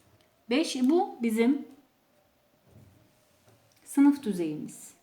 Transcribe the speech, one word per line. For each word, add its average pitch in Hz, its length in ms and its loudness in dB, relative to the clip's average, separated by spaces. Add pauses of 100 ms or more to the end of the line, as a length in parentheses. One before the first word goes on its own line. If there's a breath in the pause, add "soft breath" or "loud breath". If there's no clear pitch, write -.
(500)
Beş, 277 320 0
bu 339 400 2
bizim 233 460 0 (2250)
sınıf 285 380 2
düzeyimiz. 170 800 -8